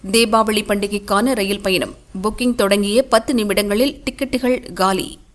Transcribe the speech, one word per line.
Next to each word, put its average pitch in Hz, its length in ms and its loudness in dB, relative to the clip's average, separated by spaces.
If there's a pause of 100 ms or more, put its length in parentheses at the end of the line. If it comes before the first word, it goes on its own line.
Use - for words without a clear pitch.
தீபாவளி 220 560 2
பண்டிகைக்கான 202 680 0
ரயில் 202 280 -2
பயணம். 185 320 -2 (300)
புக்கிங் 240 320 0
தொடங்கிய 202 480 2
பத்து 226 300 2
நிமிடங்களில் 208 720 0
டிக்கெட்டுகள் 254 720 -4
காலி. 190 460 -2 (160)